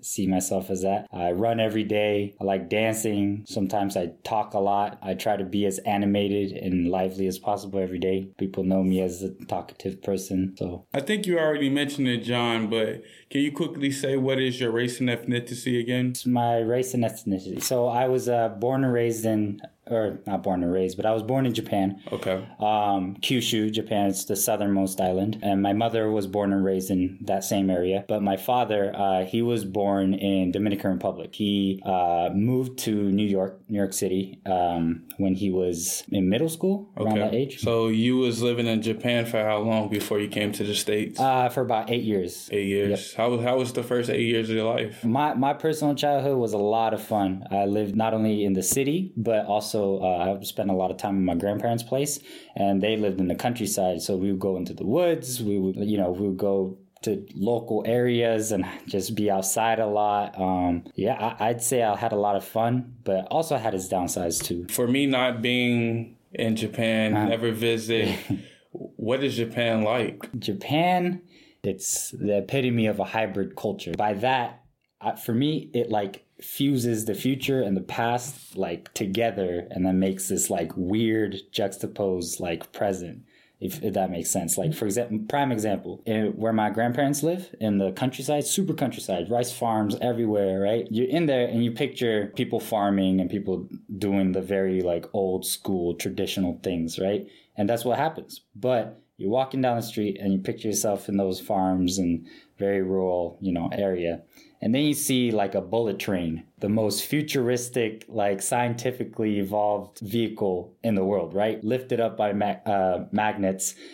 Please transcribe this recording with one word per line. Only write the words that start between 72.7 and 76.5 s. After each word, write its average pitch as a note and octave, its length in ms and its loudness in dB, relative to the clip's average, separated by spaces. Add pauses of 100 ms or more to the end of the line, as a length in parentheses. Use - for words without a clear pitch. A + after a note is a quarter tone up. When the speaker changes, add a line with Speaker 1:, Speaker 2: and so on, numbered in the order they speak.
Speaker 1:
of G#2 140 0
a F#2+ 40 -2
hybrid G2 520 -2
culture. G2 400 -4
By G#2+ 180 0
that, A#2+ 480 -2 (380)
uh, G#2+ 160 -2
for - 180 -4
me, D3+ 400 -2
it, A#2+ 160 -2
like, G#2 340 -4 (160)
fuses A#2+ 640 0